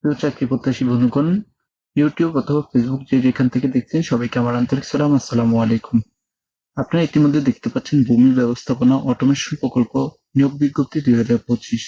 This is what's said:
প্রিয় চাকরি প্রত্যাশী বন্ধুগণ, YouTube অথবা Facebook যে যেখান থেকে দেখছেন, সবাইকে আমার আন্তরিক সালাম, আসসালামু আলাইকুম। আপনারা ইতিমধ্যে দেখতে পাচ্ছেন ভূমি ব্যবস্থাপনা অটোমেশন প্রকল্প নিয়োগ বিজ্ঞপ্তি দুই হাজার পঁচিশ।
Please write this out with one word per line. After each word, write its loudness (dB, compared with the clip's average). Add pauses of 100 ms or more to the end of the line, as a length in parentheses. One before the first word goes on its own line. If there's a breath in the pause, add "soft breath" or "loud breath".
প্রিয় -2
চাকরি -4
প্রত্যাশী -2
বন্ধুগণ, 0 (540)
YouTube 0
অথবা -2
Facebook -2 (100)
যে 2
যেখান 2
থেকে -4
দেখছেন, -2
সবাইকে -4
আমার -2
আন্তরিক -2
সালাম, 0
আসসালামু 0
আলাইকুম। 0 (720)
আপনারা -2
ইতিমধ্যে 2
দেখতে -2
পাচ্ছেন 0
ভূমি 4
ব্যবস্থাপনা 0
অটোমেশন -2
প্রকল্প -2 (420)
নিয়োগ 2
বিজ্ঞপ্তি -2
দুই 2
হাজার 2
পঁচিশ। -4